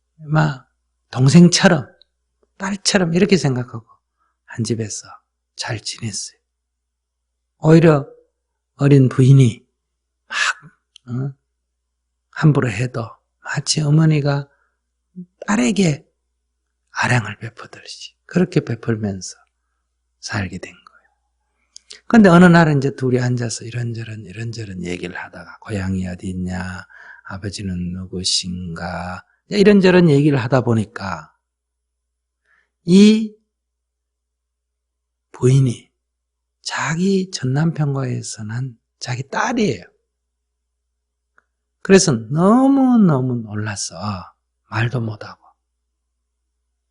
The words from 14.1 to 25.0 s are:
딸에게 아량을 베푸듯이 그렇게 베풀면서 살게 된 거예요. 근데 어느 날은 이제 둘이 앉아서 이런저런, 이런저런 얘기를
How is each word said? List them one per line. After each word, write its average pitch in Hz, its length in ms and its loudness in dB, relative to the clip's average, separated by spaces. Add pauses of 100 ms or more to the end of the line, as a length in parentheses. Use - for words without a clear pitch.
딸에게 202 600 0 (840)
아량을 107 460 -4
베푸듯이 - 760 -20 (100)
그렇게 175 360 -2
베풀면서 107 760 -8 (840)
살게 95 400 -8
된 - 140 -18
거예요. - 1300 -20
근데 214 220 6
어느 175 160 8
날은 165 320 6
이제 139 180 -2
둘이 123 240 -2
앉아서 120 460 -4
이런저런, 113 600 -10
이런저런 104 580 -12
얘기를 87 340 -10